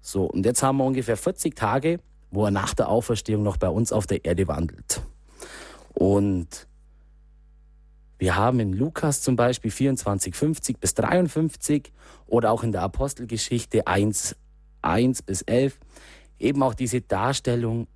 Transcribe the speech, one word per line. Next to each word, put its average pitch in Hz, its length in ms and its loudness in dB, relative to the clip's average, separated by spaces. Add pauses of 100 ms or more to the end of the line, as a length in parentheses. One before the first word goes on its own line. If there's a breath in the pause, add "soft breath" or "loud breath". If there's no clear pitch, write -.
So, 95 240 -2
und 90 200 -2
jetzt 123 200 2
haben 135 140 2
wir 131 60 2
ungefähr 127 320 0
vierzig - 380 -4
Tage, 139 460 0 (320)
wo 104 140 2
er 101 40 2
nach 95 240 0
der - 140 2
Auferstehung 107 560 0
noch 98 140 0
bei 95 100 0
uns 107 240 0
auf 107 160 0
der - 160 -4
Erde 87 240 0
wandelt. - 520 -4 (960 loud breath)
Und 98 720 0 (1500)
wir 90 160 0
haben 117 240 4
in 101 140 2
Lukas 143 500 0
zum 127 140 2
Beispiel 120 340 2
vierundzwanzig 104 640 0
fünfzig - 460 -2
bis - 140 -2
dreiundfünfzig 156 960 0 (340 loud breath)
oder 113 240 4
auch 110 140 0
in 113 80 0
der 92 100 -2
Apostelgeschichte 120 1040 -2
eins, 101 480 0 (480)
eins 120 400 2
bis 98 200 -6
elf 135 360 0 (600 loud breath)
eben 139 240 2
auch 123 100 0
diese 123 280 -2
Darstellung 117 920 -2